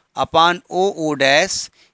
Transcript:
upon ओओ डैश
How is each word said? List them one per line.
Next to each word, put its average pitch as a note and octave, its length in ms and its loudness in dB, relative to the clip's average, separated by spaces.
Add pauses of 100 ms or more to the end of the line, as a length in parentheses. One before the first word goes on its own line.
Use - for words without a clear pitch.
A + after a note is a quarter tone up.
(160)
upon D#3+ 440 0 (120)
ओओ E3+ 420 -2
डैश C#3 560 0 (240)